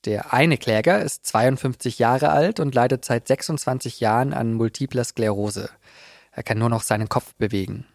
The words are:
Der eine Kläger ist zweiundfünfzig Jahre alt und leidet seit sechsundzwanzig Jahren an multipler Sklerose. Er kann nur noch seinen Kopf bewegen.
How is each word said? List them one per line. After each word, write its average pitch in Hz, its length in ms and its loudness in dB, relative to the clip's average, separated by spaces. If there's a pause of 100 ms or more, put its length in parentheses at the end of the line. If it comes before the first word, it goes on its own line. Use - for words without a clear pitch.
Der 104 300 -4
eine 143 240 4
Kläger 139 440 2
ist - 220 -8
zweiundfünfzig 127 720 0
Jahre 131 320 4
alt 160 300 2
und 139 140 -2
leidet 123 300 2
seit 117 240 -2
sechsundzwanzig 131 720 -2
Jahren 120 340 2
an 113 180 -2
multipler 117 520 -2
Sklerose. 101 680 -2 (640)
Er - 100 -10
kann 110 160 -2
nur 117 100 2
noch 117 140 0
seinen 107 260 -2
Kopf - 280 -4
bewegen. 104 580 -4